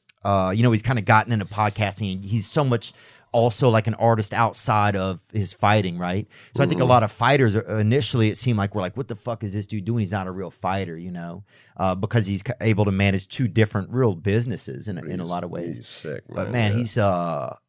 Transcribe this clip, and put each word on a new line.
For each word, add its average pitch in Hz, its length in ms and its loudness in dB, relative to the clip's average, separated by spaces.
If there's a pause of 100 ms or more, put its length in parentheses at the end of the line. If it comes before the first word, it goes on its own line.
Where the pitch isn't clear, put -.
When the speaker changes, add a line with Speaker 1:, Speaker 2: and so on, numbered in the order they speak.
(240)
Speaker 1:
uh, 95 300 2
you 113 100 4
know, 120 80 6
he's 107 100 2
kinda 123 200 -2
gotten 110 300 4
into 104 120 0
podcasting. 101 800 -2
He's 101 260 -2
so 151 140 2
much 120 280 -2 (420)
also, 120 360 4
like, 110 160 4
an 113 80 0
artist 110 400 2
outside 104 600 2
of 95 240 -2 (140)
his 98 220 -2
fighting, 104 420 2
right? 90 320 -4 (260)
So - 80 2
I 139 40 4
think - 140 0
a 127 40 2
Speaker 2:
Mm-hmm. 127 60 4
Speaker 1:
lot 123 120 8
of 104 80 0
fighters 120 460 4
are, 107 240 -2
initially, 113 480 2
it 95 80 -2
seemed 120 220 0
like, 98 160 -2
we're 104 80 -2
like, 90 120 -4
"What 127 140 -8
the 110 80 -10
fuck 117 260 -8
is 98 120 -6
this 104 120 -4
dude 101 200 -8
doing? 117 140 0
He's 92 120 -2
not 98 140 -4
a 92 40 -8
real 90 200 -8
fighter," 92 480 -4
you 90 140 -10
know, 87 300 -12 (360)
uh, 92 160 0
because 104 320 0
he's 98 160 -4
ca-, - 180 -8
able 104 240 2
to 101 80 2
manage 98 360 0
two 131 200 -2
different 104 400 0
real 117 260 2
businesses 101 720 -4
in 95 120 -8
a, - 60 -12
in 90 140 -8
a 90 40 -6
Speaker 2:
He's, 85 80 -6
Speaker 1:
lot 87 140 -4
of 87 60 -8
ways. 85 280 -8
Speaker 2:
he's - 100 -14
sick, - 400 -10
Speaker 1:
But, 95 220 -6
Speaker 2:
man. - 20 -6
Speaker 1:
man, 110 200 2
Speaker 2:
Yeah. 110 80 0
Speaker 1:
he's, 117 180 -4
uh, 87 580 0 (120)